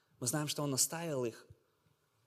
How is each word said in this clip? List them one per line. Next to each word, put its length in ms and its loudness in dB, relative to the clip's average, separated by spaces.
Мы 80 -2
знаем, 200 2
что 140 -2
он 140 2
оставил 500 2
их. 220 -6